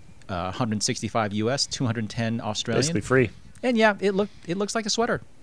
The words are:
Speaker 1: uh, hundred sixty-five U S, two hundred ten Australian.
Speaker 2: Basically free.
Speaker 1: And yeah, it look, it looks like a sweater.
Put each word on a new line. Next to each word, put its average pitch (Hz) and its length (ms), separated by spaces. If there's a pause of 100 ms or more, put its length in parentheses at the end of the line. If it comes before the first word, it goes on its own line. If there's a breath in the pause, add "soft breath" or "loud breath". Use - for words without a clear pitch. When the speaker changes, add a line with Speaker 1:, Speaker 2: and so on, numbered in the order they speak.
(280)
Speaker 1:
uh, 90 240
hundred 107 320
sixty-five 113 480
U 107 180
S, 139 160
two - 200
hundred 113 240
ten 113 320
Australian. 113 400
Speaker 2:
Basically 143 200
free. 127 280 (340)
Speaker 1:
And 247 120
yeah, 220 240
it 196 120
look, 196 180 (160)
it 165 120
looks 202 180
like 226 100
a 220 40
sweater. 226 300 (240)